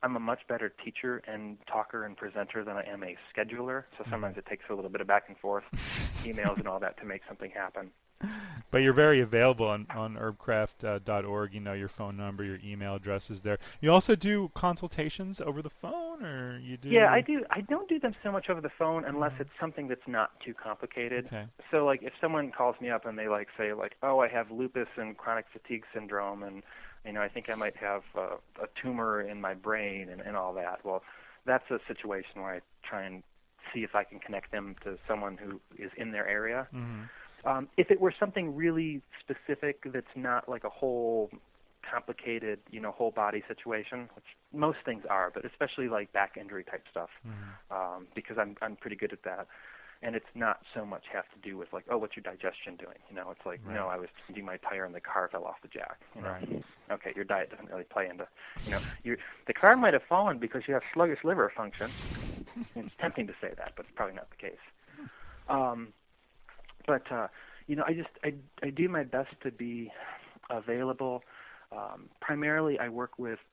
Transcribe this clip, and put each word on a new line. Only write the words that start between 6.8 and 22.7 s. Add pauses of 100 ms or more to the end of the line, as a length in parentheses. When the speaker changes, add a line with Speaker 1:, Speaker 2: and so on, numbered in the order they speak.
Speaker 1:
that
to
make
something
happen. (800)
Speaker 2:
But
you're
very
available
on,
on
herbcraft,
uh,
dot
org.
You
know,
your
phone
number,
your
email
address
is
there. (220)
You
also
do
consultations
over
the
phone,
or
you
do?
Speaker 1:
Yeah,
I
do.
I
don't
do
them
so
much
over
the
phone
unless
Speaker 2:
Mm-hmm.
Speaker 1:
it's (100)
something
that's
not (100)
too
complicated.
Speaker 2:
Okay. (260)
Speaker 1:
So,
like,
if
someone
calls